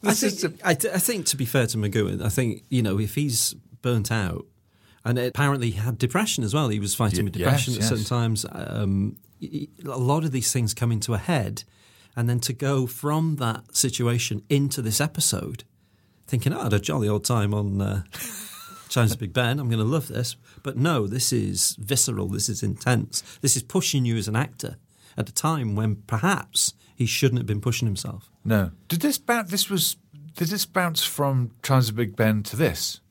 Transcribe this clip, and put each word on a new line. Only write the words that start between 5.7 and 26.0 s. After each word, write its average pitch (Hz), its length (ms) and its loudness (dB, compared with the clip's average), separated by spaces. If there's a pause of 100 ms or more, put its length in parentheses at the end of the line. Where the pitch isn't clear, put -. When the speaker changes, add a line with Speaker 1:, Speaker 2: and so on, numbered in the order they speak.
Speaker 1:
he 92 80 -4
had 113 200 -2
depression 139 460 0
as 104 100 -2
well. 147 140 2
He 107 120 0
was 98 140 -2
fighting 104 260 2
Speaker 2:
Ye-, 107 40 2
Speaker 1:
with 92 80 -2
depression 131 420 2
Speaker 2:
yes, 107 40 -4
Speaker 1:
at - 40 -2
Speaker 2:
yes. 110 60 2
Speaker 1:
certain 110 160 0
times. 113 480 0
Um, 101 640 -2 (240)
y-, - 120 -12
y-, - 400 -8
a 123 60 -6
lot 139 260 2
of 156 80 0
these 127 200 0
things 113 220 0
come 120 180 0
into 113 220 -2
a 101 40 0
head, 107 460 -2 (500)
and 117 140 0
then 123 120 2
to 127 120 -4
go 135 340 0
from 151 500 0
that 117 400 -2
situation 120 720 0
into 139 340 2
this 110 180 0
episode, - 640 -2 (640)
thinking, 131 240 0
"Oh, 233 80 -4
I - 40 -4
had 104 100 0
a 104 60 4
jolly 123 280 0
old 104 160 0
time 104 280 2
on, 101 280 0
uh, 98 220 0 (440)
<laughs> - 420 -18
Chinese 110 280 2
Big 98 160 -6
Ben. 127 260 2
I'm 131 100 -2
gonna 113 160 2
love 151 220 0
this." - 300 -4 (260)
But 131 140 -6
no, 127 320 2
this 123 240 0
is 98 480 0
visceral. 101 480 0
This 101 200 -2
is 107 140 -4
intense. 107 600 0 (180)
This 123 160 2
is 120 80 -4
pushing 143 400 0
you 117 120 2
as 107 120 -2
an 110 80 0
actor - 400 -4 (400)
at 107 120 -2
a - 60 -16
time 143 400 0
when 107 220 2 (100)